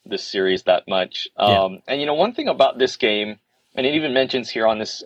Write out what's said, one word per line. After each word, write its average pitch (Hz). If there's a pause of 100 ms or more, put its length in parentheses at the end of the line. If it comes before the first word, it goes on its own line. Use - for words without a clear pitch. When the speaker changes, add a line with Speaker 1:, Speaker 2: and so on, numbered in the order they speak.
Speaker 1:
this 101
series 95
that 90
much. 95 (100)
Speaker 2:
Yeah. 98 (180)
Speaker 1:
Um, 95
and, 139
you 147
know, 147
one 208
thing 294
about 131
this 127
game, 107 (380)
and 131
it 147
even 156
mentions 131
here 110
on 110
this, -